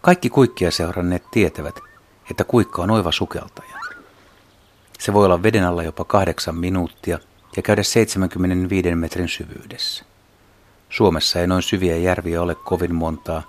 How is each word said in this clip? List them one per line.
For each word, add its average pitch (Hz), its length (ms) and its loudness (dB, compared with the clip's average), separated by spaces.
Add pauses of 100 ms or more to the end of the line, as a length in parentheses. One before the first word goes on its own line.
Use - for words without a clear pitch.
Kaikki - 300 4
kuikkia 113 400 4
seuranneet 87 600 -2
tietävät, 82 500 -2 (500)
että - 140 -2
kuikka - 380 2
on 92 80 0
oiva 98 220 2
sukeltaja. - 640 -8 (1200)
Se - 140 -4
voi 101 120 6
olla 90 180 4
veden 101 220 4
alla 85 180 0
jopa 82 220 -6
kahdeksan 87 500 0
minuuttia 87 640 -4 (380)
ja 95 60 -4
käydä 104 200 2
seitsemänkymmenenviiden 92 1160 0
metrin 82 300 -4
syvyydessä. - 760 -10 (880)
Suomessa 87 500 2
ei 87 60 2
noin 90 160 2
syviä 90 340 0
järviä 85 460 0
ole 85 120 -2
kovin 87 400 -4
montaa 80 540 -4